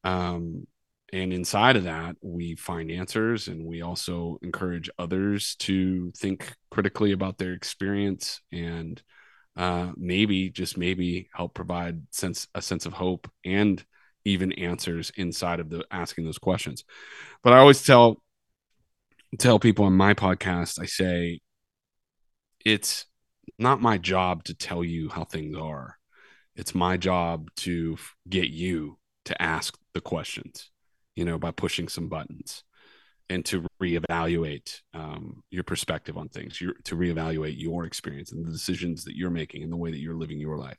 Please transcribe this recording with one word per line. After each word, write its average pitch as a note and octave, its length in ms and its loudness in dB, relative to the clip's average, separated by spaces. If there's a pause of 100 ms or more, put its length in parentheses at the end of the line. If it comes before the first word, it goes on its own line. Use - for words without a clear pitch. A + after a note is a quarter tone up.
Um, F2 600 -4 (460)
and F#2 200 -4
inside G#2+ 440 4
of F#2+ 80 2
that, E2 360 -6
we E2+ 340 -8
find E2 360 -8
answers, G#2+ 580 -2
and E2 160 -10
we E2+ 160 -8
also E2+ 640 -6
encourage F2 560 -6
others F#2+ 640 -2
to F#2 560 0
think - 380 -6 (160)
critically G2+ 420 2
about F#2+ 260 -2
their F2+ 160 -4
experience G2 840 -4 (120)
and, E2+ 500 -8 (540)
uh, F2+ 400 -2
maybe, F#2 540 0
just - 260 -6
maybe, F2+ 580 -2
help F2+ 200 -6
provide F2 560 -6
sense, - 440 -6
a F#2+ 60 -6
sense - 240 -4
of - 80 -8
hope F2+ 380 -4 (140)
and G2 400 2 (400)
even F#2 280 2
answers F2 640 -4
inside F2 440 -4
of D#2+ 100 -10
the E2 200 -6
asking E2+ 360 -6
those D#2 120 -8
questions. - 460 -2 (580)
But B2 120 10
I B2+ 40 12
always C#3 240 12
tell, A#2+ 400 10 (1160)
tell A#2 200 8
people G#2 280 6
on F#2+ 80 8
my G2 200 8
podcast, F2+ 640 0
I F2 80 -6
say, F2 540 -2 (1200)
"It's - 420 2 (520)
not A#2+ 240 4
my A2+ 160 4
job F2+ 460 0
to E2+ 100 -10
tell F2 300 -4
you E2 240 -4
how D#2+ 160 -8
things D2+ 320 -8
are. D2+ 420 -10 (560)
It's - 200 -12
my F#2 220 2
job E2+ 600 0
to E2 420 -4
f-, - 160 -20 (140)
get F2+ 200 0
you D#2+ 500 -6 (260)
to - 180 -6
ask D#2+ 340 -4 (160)
the F2 80 -6
questions, - 680 -10 (460)
you E2+ 80 -4
know, E2+ 120 -4
by E2 140 -4
pushing - 380 -4
some E2+ 200 -8
buttons." - 540 -12 (640)
And F#2 180 -4
to F2 200 -4 (140)
reevaluate, E2 1000 -2 (140)
um, D#2 560 -14
your F#2 140 -6
perspective D#2+ 520 -6
on D#2+ 120 -10
things, - 320 -14
your, F2+ 140 -6 (100)
to - 120 -8
reevaluate D#2+ 640 -4
your E2 260 -6
experience - 480 -12
and E2 120 -10
the E2 60 -8
decisions E2+ 540 -6
that - 120 -12
you're F2+ 140 -4
making D2+ 320 -6
and D#2+ 100 -10
the E2+ 40 -6
way E2+ 140 -6
that D2+ 100 -8
you're E2 160 -8
living D#2+ 220 -8
your D2+ 200 -8
life. C2 200 -14